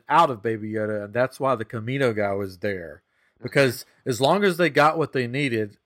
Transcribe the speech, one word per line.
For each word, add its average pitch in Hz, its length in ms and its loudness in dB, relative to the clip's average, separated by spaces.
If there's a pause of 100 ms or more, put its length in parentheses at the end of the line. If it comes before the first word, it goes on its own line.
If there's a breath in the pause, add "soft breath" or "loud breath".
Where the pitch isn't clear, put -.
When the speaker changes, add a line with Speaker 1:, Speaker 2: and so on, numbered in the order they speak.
Speaker 1:
out 156 220 4
of 110 120 -6
Baby 110 300 -4
Yoda, 107 340 -4
and 104 80 -16
that's 123 260 -2
why 135 160 0
the 110 100 -8
Kamino 120 500 -2
guy 101 180 0
was 95 260 -6
there. 90 420 -6 (360)
Speaker 2:
Mm-hmm. - 60 -18
Speaker 1:
Because 131 420 0 (200 soft breath)
as 123 160 -2
long 175 220 4
as 180 140 2
they 170 120 4
got 143 280 4
what 143 160 -2
they 127 140 0
needed, 117 580 -2